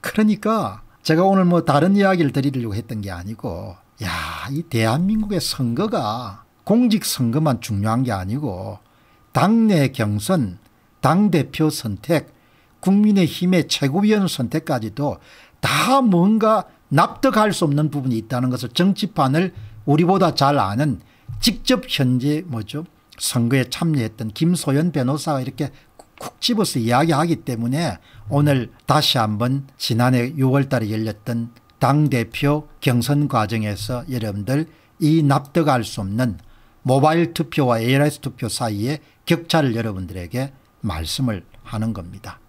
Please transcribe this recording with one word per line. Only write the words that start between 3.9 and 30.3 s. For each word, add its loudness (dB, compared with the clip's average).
야, -6
이 -4
대한민국의 0
선거가 -4
공직선거만 2
중요한 0
게 -2
아니고 -6
당내 4
경선, -2
당대표 2
선택, -4
국민의힘의 2
최고위원 0
선택까지도 -4
다 2
뭔가 4
납득할 2
수 -2
없는 0
부분이 -2
있다는 -2
것을 -6
정치판을 0
우리보다 4
잘 2
아는 0
직접 0
현재 0
뭐죠? -8
선거에 0
참여했던 -2
김소연 0
변호사가 -2
이렇게 -6
쿡 -16
집어서 0
이야기하기 2
때문에 -4
오늘 2
다시 2
한번 0
지난해 0